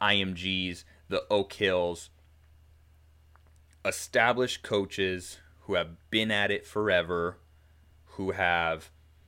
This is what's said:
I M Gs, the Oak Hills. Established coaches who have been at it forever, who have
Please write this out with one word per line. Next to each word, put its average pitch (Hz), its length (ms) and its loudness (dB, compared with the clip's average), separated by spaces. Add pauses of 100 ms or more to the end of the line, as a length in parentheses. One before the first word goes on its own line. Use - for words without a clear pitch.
I 101 160 4
M 95 180 0
Gs, 92 500 -4 (240)
the 92 220 -2
Oak 101 240 0
Hills. 90 560 0 (1700)
Established 120 800 2
coaches 95 760 -2 (220)
who 98 140 -4
have 85 360 -4
been 110 200 0
at 101 200 2
it 101 160 -2
forever, 87 720 0 (760)
who 95 180 -4
have 85 580 0 (380)